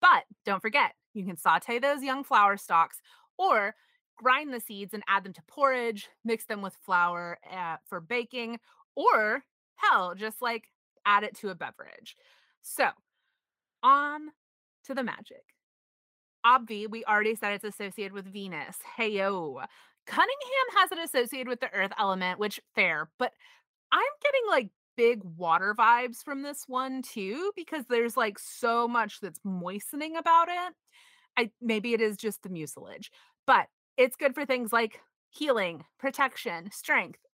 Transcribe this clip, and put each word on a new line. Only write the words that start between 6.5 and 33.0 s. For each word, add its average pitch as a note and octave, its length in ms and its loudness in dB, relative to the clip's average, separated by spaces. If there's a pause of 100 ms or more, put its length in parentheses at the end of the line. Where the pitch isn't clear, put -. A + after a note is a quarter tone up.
with F#3 120 -10
flour, F3 640 0 (100)
uh, E3+ 280 -8 (100)
for F#3 140 -8
baking, A#3 580 -6 (360)
or C#4 500 2 (300)
hell, G3 400 2
just, A3 260 -8
like, A#3 280 -4 (360)
add G#3 180 4
it G#3 140 -8
to G#3 120 -8
a F3+ 60 -8
beverage. - 640 -14 (460)
So - 260 -2 (920)
on D4 480 4 (520)
to C4+ 120 -10
the C4 80 -2
magic. - 520 -12 (920)
Obvi, A3+ 440 4
we A3+ 160 -10
already G#3+ 300 2
said G#3 180 -2
it's G3+ 100 -6
associated G3 500 -10
with G3 180 -12
Venus. F#3 480 -10 (180)
Heyo. G3 680 -2 (420)
Cunningham B4+ 680 0
has F#4+ 160 4
it E4 80 -6
associated B3+ 480 -2
with B3 120 -4
the B3 140 -4
earth G3 240 0
element, F#3 420 0
which, G#3 200 -4 (160)
fair, E3 440 2
but B3 140 -2 (580)
I'm F#4 120 4 (200)
getting, C#5 260 2
like, C4 220 2 (260)
big A#3 260 4
water F3 540 0
vibes A#3+ 460 4
from C#4 200 -8
this C#4+ 240 -10
one C4 360 -4
too, B3 520 -6
because D#4 320 -8
there's, A#3 300 0
like, A3 220 0
so A#3 480 0
much A3+ 340 -2
that's F3+ 220 -12
moistening G3+ 760 -6
about E4+ 320 6
it. F4 260 -4 (640)
I, A3+ 140 0 (100)
maybe A3+ 320 0
it A3+ 80 2
is G#3+ 160 2
just - 260 -6
the F#3+ 60 -12
mucilage, - 640 -12 (360)